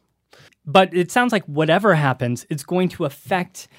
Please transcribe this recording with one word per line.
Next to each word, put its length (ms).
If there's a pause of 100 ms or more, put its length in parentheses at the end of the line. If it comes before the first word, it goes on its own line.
(680)
But 280
it 160
sounds 220
like 140
whatever 480
happens, 560
it's 140
going 260
to 160
affect 600 (120)